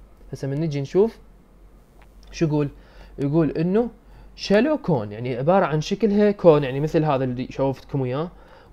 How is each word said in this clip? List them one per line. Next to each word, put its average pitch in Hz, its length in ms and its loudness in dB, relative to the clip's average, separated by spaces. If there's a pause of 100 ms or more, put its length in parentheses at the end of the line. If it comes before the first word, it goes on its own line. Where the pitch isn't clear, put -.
(340)
هسه 135 140 -8
من 139 140 -4
نجي 143 200 -4
نشوف 190 360 0 (1120)
شو - 140 -2
يقول، 147 240 0 (500)
يقول 143 320 0
انه 196 380 0 (460)
شالو 254 420 0
كون، 110 340 -2
يعني 117 260 -6
عبارة 175 280 2
عن 151 160 0
شكلها 208 500 2
كون، 160 320 6
يعني 131 160 -4
مثل 156 260 0
هذا 139 180 0
اللي 127 260 -4
شوفتكم 135 520 -4
وياه، 135 300 -4 (420)